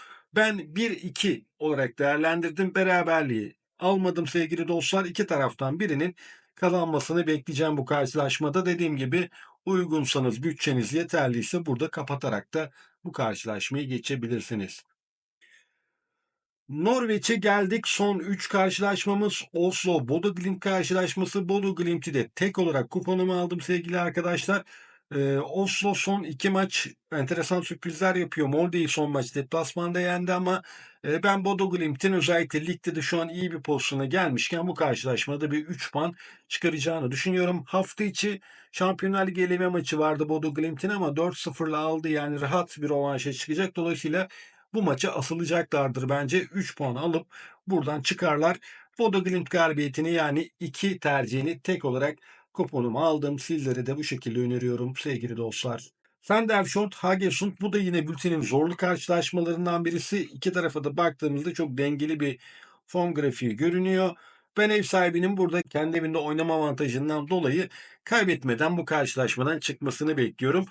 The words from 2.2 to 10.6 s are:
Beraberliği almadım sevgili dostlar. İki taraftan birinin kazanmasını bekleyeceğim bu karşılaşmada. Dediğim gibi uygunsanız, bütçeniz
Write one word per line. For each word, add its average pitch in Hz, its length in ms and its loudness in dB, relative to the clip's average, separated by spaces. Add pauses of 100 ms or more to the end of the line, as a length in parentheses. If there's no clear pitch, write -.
Beraberliği 165 800 2 (240)
almadım 180 480 2
sevgili 165 420 0
dostlar. 175 360 0
İki 190 220 -2
taraftan 139 540 -2
birinin 170 360 0 (440)
kazanmasını 165 640 2
bekleyeceğim 151 500 0
bu 135 80 -2
karşılaşmada. 147 840 0
Dediğim 170 300 0
gibi 151 340 0 (340)
uygunsanız, 147 800 0
bütçeniz 135 500 0